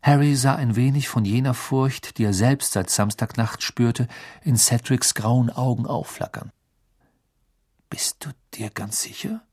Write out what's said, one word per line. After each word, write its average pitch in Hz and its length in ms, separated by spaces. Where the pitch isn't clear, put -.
Harry 143 340
sah 135 200
ein 123 200
wenig 135 340
von 113 160
jener 123 280
Furcht, 131 640
die 117 60
er 107 100
selbst 120 400
seit 95 160
Samstagnacht - 720
spürte, 120 440
in 135 140
Cedrics - 580
grauen 117 340
Augen 123 360
aufflackern. - 680
Bist - 360
du 151 40
dir 110 160
ganz 104 320
sicher? 214 400